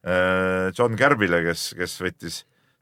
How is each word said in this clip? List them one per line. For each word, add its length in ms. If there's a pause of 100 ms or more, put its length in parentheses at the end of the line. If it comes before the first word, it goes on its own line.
äh, 720
John 160
Kärbile, 560
kes, 240
kes 240
võttis 460 (380)